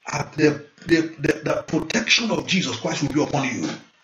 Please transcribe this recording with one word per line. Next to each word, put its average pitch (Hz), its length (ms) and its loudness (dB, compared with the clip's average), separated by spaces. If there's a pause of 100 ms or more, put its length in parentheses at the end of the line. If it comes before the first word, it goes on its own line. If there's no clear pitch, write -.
(120)
At 139 220 -6
the, 151 320 2 (200)
the, 165 140 6 (180)
the, 151 140 2 (120)
the - 220 -2
protection 226 640 0
of 147 160 -2
Jesus 135 300 0
Christ 160 260 -2
will 143 120 0
be 147 80 4
upon 135 260 0
you. 92 180 -2 (380)